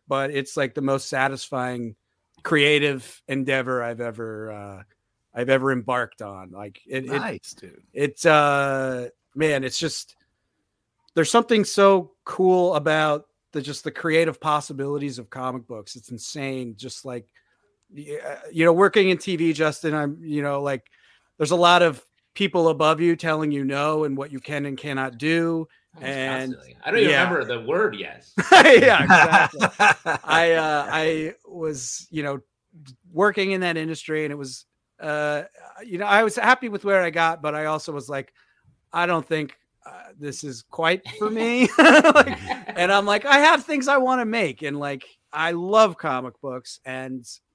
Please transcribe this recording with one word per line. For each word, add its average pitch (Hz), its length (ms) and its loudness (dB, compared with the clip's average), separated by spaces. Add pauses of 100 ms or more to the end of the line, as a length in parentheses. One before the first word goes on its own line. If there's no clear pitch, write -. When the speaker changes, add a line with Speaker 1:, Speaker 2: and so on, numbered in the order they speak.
Speaker 1:
but 139 240 -2
it's, 139 240 -6
like, 135 200 -4
the 147 60 -8
most 135 280 -4
satisfying 127 840 -6 (480)
creative 143 840 0
endeavor 131 560 -4
I've 117 180 -8
ever, 110 500 -10
uh, 101 320 -16 (500)
I've 123 160 -6
ever 135 240 2
embarked 123 480 -6
on. 95 300 -16
Like, 101 360 -16
it, 131 180 -8
it, 131 60 -10
Speaker 2:
Nice, - 420 -8
dude. - 300 -20 (100)
Speaker 1:
it, 156 320 -4
uh, 139 840 0 (280)
man, 143 280 -2
it's 127 160 -6
just, - 360 -8 (1000)
there's 160 180 0
something 233 340 2
so 196 460 2 (120)
cool 185 520 2
about 151 500 0 (260)
the, 147 100 -8
just 135 220 -12
the 151 80 -8
creative 160 480 0
possibilities 143 800 -4
of 107 100 -18
comic 127 380 -10
books. 107 280 -16
It's 120 140 -20
insane. 127 680 -10
Just, 127 280 -16
like, 123 200 -12 (680)
y-, 147 320 -14
uh, 143 100 -12 (160)
you 160 140 2
know, 170 80 8
working 190 360 4
in 180 80 2
T 190 200 -6
V, 165 160 0
Justin, 151 400 -4
I'm, 151 280 -4
you 151 200 -6
know, 143 200 -4
like, 139 280 -6 (480)
there's 151 140 -2
a 180 40 2
lot 175 260 6
of 151 220 0 (300)
people 180 360 0
above 156 320 2
you 170 140 2
telling 156 360 -4
you 143 120 -4
no 147 400 -2
and 139 140 -4
what 135 140 -10
you 135 80 -12
can 143 260 -8
and 135 120 -10
cannot 135 400 -8
do. 165 500 -2 (280)
Speaker 3:
Almost 135 160 -10
Speaker 1:
And 131 420 -6
Speaker 3:
constantly. - 300 -20
I 156 80 -6
don't 226 80 0
even 185 120 4
Speaker 1:
yeah. 139 200 6
Speaker 3:
remember 147 140 -2
the 113 200 -6
word 180 300 0
yes. - 380 -14 (100)
Speaker 1:
<laughs> - 80 2
Yeah, 254 520 8
exactly. 170 580 6 (100)
Speaker 2:
<laughs> 185 520 0
Speaker 1:
I, 165 300 2
uh, 156 380 0
I 156 420 -2 (120)
was, 156 640 -10
you 156 140 -8
know, 139 160 -6 (760)
working 196 380 0
in 185 100 -4
that 170 160 -2
industry, 156 480 -6
and 143 80 -8
it 147 40 -12
was, 131 280 -14 (340)
uh, 151 440 -4 (420)
you 190 120 -10
know, 208 80 -6
I 208 180 4
was 208 120 -2
happy 247 320 2
with 208 160 -8
where 196 180 2
I 175 80 -2
got, 165 320 0
but 151 140 -4
I 156 100 -4
also 156 280 -6
was 135 160 -12
like, 135 240 -10 (580)
"I 170 140 -2
don't 170 200 -2
think, 156 320 -6 (280)
uh, - 240 -20 (100)
this 143 240 -12
is 127 260 -14
quite 165 320 0 (160)
for 214 120 -2
me." 233 440 2
<laughs> - 40 -8
Like, 302 600 8 (140)
Speaker 3:
<laughs> 254 160 -10
Speaker 1:
and 185 240 0
I'm 202 140 2
like, 202 200 0
"I 285 140 6
have 311 240 6
things 277 240 -4
I 285 100 4
wanna 254 280 0
make," 214 380 -2
and, 143 160 -6
like, 143 260 -8 (260)
I 160 200 -2
love 190 460 2
comic 127 440 -6
books, 127 440 -14
and, 131 400 -12 (300)